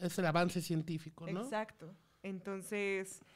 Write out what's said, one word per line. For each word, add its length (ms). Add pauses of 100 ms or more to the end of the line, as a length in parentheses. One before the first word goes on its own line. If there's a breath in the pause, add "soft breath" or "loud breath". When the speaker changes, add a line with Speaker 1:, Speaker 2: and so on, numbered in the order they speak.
Speaker 1:
Es 180
el 60
avance 380
científico, 680
¿no? 120
Speaker 2:
Exacto. 520 (280)
Entonces, 960 (160 soft breath)